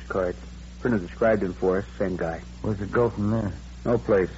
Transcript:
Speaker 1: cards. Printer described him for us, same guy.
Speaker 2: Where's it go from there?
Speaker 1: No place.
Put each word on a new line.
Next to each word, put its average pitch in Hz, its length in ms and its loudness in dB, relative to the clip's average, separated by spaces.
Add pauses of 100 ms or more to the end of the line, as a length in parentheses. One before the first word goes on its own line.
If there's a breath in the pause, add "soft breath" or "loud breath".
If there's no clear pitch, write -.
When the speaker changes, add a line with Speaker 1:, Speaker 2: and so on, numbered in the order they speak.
Speaker 1:
cards. 90 300 0 (440)
Printer 120 180 2
described 107 420 2
him 92 120 0
for 92 260 2
us, 104 60 -4 (120)
same 92 180 0
guy. 82 260 -4 (200)
Speaker 2:
Where's 104 180 -2
it 95 120 -6
go 120 180 4
from 104 220 0
there? 107 200 0 (320)
Speaker 1:
No 117 140 4
place. 98 400 4